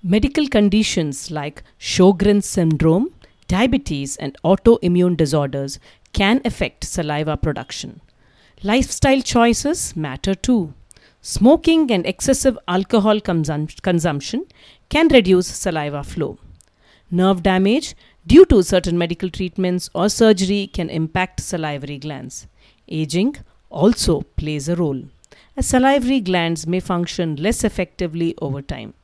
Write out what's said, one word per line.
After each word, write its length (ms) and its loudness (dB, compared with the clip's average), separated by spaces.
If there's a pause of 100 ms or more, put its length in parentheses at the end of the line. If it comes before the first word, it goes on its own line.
Medical 460 0
conditions 800 0
like 320 -10 (180)
Sjogren's 640 4
syndrome, 680 2 (380)
diabetes, 720 -2
and 260 -8
autoimmune 720 4
disorders 640 -2 (340)
can 320 2
affect 400 -6
saliva 540 -4
production. 640 -8 (600)
Lifestyle 600 0
choices 760 0
matter 380 -4
too. 400 -2 (480)
Smoking 680 2
and 160 0
excessive 520 0 (100)
alcohol 500 0
consum-, 600 -4
consumption 640 -2 (460)
can 180 4
reduce 380 4
saliva 580 -6
flow. 340 -8 (720)
Nerve 320 2
damage 520 0 (320)
due 180 10
to 180 4
certain 360 0
medical 320 -4
treatments 640 -4
or 160 0
surgery 560 2
can 240 -8
impact 500 -4
salivary 580 -8
glands. 480 -12 (420)
Aging 480 -2 (320)
also 520 0 (160)
plays 320 -6
a 80 -2
role, 260 -2 (540)
as 100 -2
salivary 540 2
glands 460 -2
may 120 -2
function 580 -4
less 280 -2
effectively 760 -4
over 180 -6
time. 320 -14 (120)